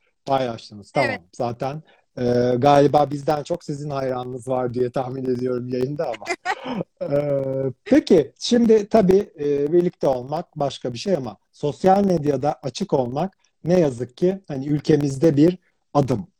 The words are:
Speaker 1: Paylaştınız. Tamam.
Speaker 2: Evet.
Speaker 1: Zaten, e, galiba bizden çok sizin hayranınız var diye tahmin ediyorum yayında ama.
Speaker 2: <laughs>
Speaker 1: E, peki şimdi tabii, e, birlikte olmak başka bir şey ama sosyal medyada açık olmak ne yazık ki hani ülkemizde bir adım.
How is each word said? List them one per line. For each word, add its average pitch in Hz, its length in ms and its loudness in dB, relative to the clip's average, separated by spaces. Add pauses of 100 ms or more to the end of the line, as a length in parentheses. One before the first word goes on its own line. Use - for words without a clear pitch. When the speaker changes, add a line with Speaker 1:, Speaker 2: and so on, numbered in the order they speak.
(260)
Speaker 1:
Paylaştınız. 120 680 -4
Tamam. 135 180 0
Speaker 2:
Evet. - 120 -8 (120)
Speaker 1:
Zaten, 135 500 -6 (340)
e, 131 60 -4 (340)
galiba 143 540 4
bizden 147 320 -4
çok 170 200 -8
sizin 147 260 -10
hayranınız 127 580 -8
var 127 260 -4
diye 123 180 -2
tahmin 131 340 -6
ediyorum 123 440 -4
yayında 131 380 -4
ama. 117 220 -8
Speaker 2:
<laughs> 339 60 -4 (640)
Speaker 1:
E, 180 60 -6 (800)
peki 233 540 4
şimdi 226 500 2
tabii, 202 400 4 (100)
e, 143 340 -2
birlikte 175 340 0
olmak 139 380 -2 (100)
başka 135 380 -6
bir 120 40 -12
şey 190 180 -2
ama 123 220 -6 (140)
sosyal 185 540 2
medyada 147 580 0
açık - 300 -6
olmak 139 440 -2 (260)
ne 180 160 4
yazık 127 380 -2
ki 190 300 0
hani 139 200 -8
ülkemizde 147 720 2
bir 170 200 4 (360)
adım. 131 340 0 (120)